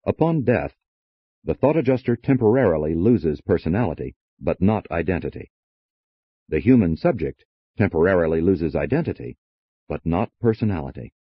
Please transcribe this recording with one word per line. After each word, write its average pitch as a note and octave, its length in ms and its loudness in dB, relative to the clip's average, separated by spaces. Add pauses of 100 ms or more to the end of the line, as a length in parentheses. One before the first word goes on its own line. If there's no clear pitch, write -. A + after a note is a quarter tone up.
Upon D#3+ 380 0
death, G#2 320 -2 (680)
the D#2 100 -4
thought D3 240 0
adjuster B2 380 0
temporarily G#2+ 800 2
loses E2+ 460 2
personality, E2+ 760 -2 (240)
but D#2+ 220 -2
not G2+ 300 0
identity. E2 600 -4 (960)
The D#2 120 -4
human F#2 360 4
subject D#2 480 -4 (340)
temporarily E2+ 640 2
loses E2 340 0
identity, D2+ 600 -4 (500)
but D#2 180 -10
not F2 340 -2
personality. G2 760 -4 (120)